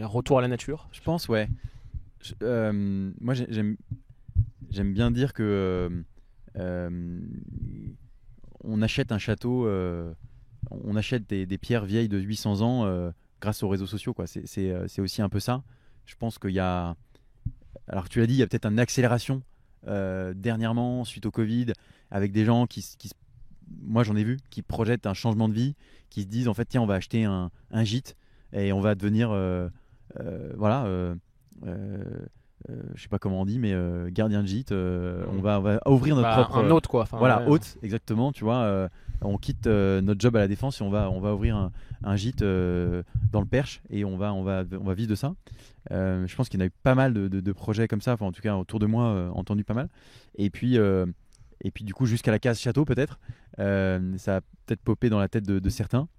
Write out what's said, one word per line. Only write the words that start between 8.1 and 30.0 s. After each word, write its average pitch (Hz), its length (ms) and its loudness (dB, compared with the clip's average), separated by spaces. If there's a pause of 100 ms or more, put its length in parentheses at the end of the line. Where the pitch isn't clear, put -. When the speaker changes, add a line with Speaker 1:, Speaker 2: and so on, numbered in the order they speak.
Speaker 2:
on 107 180 0
achète 113 300 0
un 104 80 0
château, 120 480 -2
euh, 87 480 -2 (560)
on 98 240 -6
achète 107 340 -2
des, 95 160 -2
des 92 140 -4
pierres 117 260 0
vieilles 110 240 0
de 101 80 0
huit 101 200 -2
cents 104 260 0
ans, 120 220 2
euh, 90 260 -2 (280)
grâce 104 220 -4
aux 101 80 0
réseaux 95 160 -2
sociaux, 104 300 -6
quoi. 92 100 -6
C'est, 82 220 -10
c'est, 95 240 -2
euh, 90 160 -4
c'est 98 140 -6
aussi 95 200 -2
un 101 80 0
peu 104 100 -2
ça. 123 220 -2 (460)
Je - 80 -20
pense 117 240 -6
qu'il 98 120 -4
y 92 80 0
a, 90 360 -2 (920)
alors 95 180 -4
que - 40 -12
tu 120 100 -2
l'as 113 80 4
dit, 123 60 2
il 135 40 2
y 127 60 6
a 98 40 2
peut-être 113 200 -2
une 107 120 2
accélération, 123 640 2 (460)
euh, 95 480 -4
dernièrement, 117 680 -2
suite 110 220 -10
au 104 60 -4
covid, 117 420 0 (380)
avec 101 200 0
des 107 140 4
gens 117 220 4
qui - 140 -10
s-, - 160 -16
qui - 100 -16
s-, - 60 -16 (680)
moi 113 220 2
j'en 107 120 0
ai 104 80 4
vu, 123 140 -2 (120)
qui - 120 -10
projettent 113 460 -2
un 98 60 0
changement 110 360 2
de 107 40 2
vie, 127 220 0 (340)
qui - 120 -6
se 95 60 -6
disent 120 200 -2
en 107 60 2
fait, 113 120 -2
tiens, 127 160 0
on 113 40 4
va 101 100 4
acheter 110 280 0
un, 92 260 0 (220)
un 110 120 2
gîte 117 320 -2 (380)
et 98 180 0
on 98 100 0
va 104 120 4
devenir, 107 380 2
euh, 92 380 0 (500)